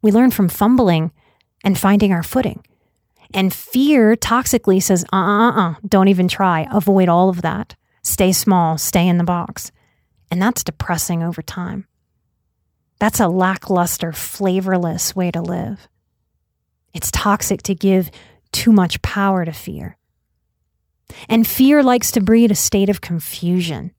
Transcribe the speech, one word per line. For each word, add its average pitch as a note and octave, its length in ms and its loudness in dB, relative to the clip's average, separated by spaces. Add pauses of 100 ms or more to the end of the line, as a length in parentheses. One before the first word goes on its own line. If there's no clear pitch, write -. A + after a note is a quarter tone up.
We G#3+ 80 4
learn B3 180 6
from G3 200 0
fumbling G3+ 600 2 (520)
and G3 140 0
finding G3+ 360 2
our E3 100 -2
footing. - 400 -4 (720)
And F#3+ 160 0
fear B3+ 640 2
toxically A3+ 680 0
says, F3+ 300 0
"Uh, - 40 -2
uh, G3+ 340 2
uh, F3 240 -2 (140)
don't F#3+ 200 4
even F#3 200 2
try. F3 420 0
Avoid G3 400 2
all F3+ 200 4
of F3 120 -4
that. - 340 -6 (280)
Stay F#3+ 280 0
small, E3+ 460 0
stay F3 300 0
in F3 100 2
the E3+ 60 0
box." F3 480 -6 (580)
And F3 100 -4
that's A3 240 -2
depressing E3+ 600 -6
over E3+ 180 -6
time. F#3 460 -12 (1120)
That's G#3+ 200 0
a G#3 80 4
lackluster, F3+ 840 -2
flavorless F#3 1000 -4
way F3+ 160 -2
to E3+ 100 -6
live. F3 460 -8 (1040)
It's - 160 -8
toxic - 540 -2
to G3 100 -4
give F#3 380 0 (400)
too - 200 2
much F#3 300 2
power F#3+ 440 -2
to E3 60 -8
fear. - 460 -14 (1300)
And A3+ 200 2
fear C#4+ 340 4
likes B3 300 2
to A3 100 0
breed A3+ 300 4
a G3+ 40 2
state G3 320 0
of G3+ 140 0
confusion E3+ 960 -4